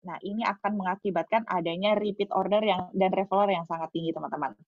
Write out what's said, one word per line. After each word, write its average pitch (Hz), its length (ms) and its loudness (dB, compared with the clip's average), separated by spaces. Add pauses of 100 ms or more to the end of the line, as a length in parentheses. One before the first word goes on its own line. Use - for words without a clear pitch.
Nah, 175 240 -12
ini 208 200 -6
akan 202 360 -2
mengakibatkan 185 640 0
adanya 180 480 0
repeat 202 400 0
order 190 320 2
yang, 185 320 0
dan 190 160 4
referral 196 400 2
yang 170 160 -2
sangat 165 240 -6
tinggi, 165 240 -2
teman-teman. 147 400 -6 (120)